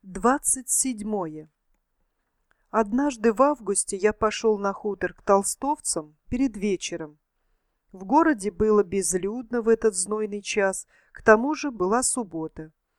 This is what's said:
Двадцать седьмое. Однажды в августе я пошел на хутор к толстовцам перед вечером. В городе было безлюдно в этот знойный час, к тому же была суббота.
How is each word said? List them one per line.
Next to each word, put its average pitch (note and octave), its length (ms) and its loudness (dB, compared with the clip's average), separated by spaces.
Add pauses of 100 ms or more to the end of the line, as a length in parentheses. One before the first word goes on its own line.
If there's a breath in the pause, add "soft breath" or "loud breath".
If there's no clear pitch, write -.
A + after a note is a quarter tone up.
Двадцать A#3 640 0
седьмое. G3+ 800 -4 (1160)
Однажды A3+ 640 0
в G3 80 -2
августе A3 560 0
я G#3 160 2
пошел G#3+ 460 0
на G3 160 -2
хутор F#3 400 -6
к - 80 -20
толстовцам G3 920 0 (140)
перед A#3+ 300 -2
вечером. F3 600 -4 (720)
В F#3+ 140 -16
городе A#3+ 460 2
было G#3+ 340 4
безлюдно G3 760 -4
в G#3+ 80 0
этот A3 240 2
знойный G#3 480 -6
час, G3 440 -2 (260 soft breath)
к - 100 -20
тому A#3 320 6
же D4 160 -6
была G#3+ 320 0
суббота. D#3+ 680 -6 (280)